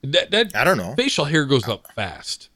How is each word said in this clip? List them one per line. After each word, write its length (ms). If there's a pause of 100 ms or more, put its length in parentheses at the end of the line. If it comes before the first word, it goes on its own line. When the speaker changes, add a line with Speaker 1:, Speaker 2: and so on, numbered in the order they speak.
Speaker 1:
That, 300
that 240
Speaker 2:
I 80
don't 140
know. 180
Speaker 1:
facial 300
hair 200
goes 220
up 260
fast. 640